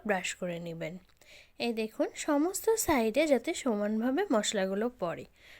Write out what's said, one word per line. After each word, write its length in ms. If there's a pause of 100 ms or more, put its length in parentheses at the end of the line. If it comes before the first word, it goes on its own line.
ব্রাশ 280
করে 240
নেবেন। 400 (600)
এই 140
দেখুন 420
সমস্ত 560
সাইডে 560
যাতে 280
সমানভাবে 680 (100)
মশলাগুলো 640
পড়ে। 260 (360)